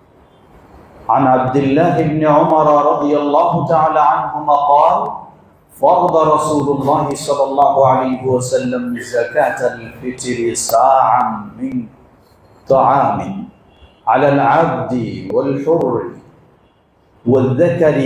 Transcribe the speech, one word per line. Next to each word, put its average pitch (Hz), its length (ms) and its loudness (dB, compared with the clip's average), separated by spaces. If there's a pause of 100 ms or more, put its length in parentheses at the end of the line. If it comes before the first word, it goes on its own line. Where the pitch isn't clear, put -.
(1080)
عن 123 180 2
عبد 131 300 0
الله 151 460 2
بن 156 240 0
عمر 156 400 2 (260)
رضي 147 240 0
الله 147 500 0
تعالى 156 340 0
عنهما 147 520 0
قال: 147 580 2 (720)
"فرض 170 360 4
رسول 151 640 0
الله 139 340 -2
صلى 135 360 -2
الله 139 360 2
عليه 127 400 0
وسلم 123 720 -2
زكاة 139 640 -2 (140)
الفطر 117 800 -6
صاعا 123 1040 0
من 127 280 -8 (800)
طعام 127 800 0 (580)
على 131 220 2
العبد 143 640 0 (420)
والحر 135 680 -2 (1200)
والذكر 139 800 2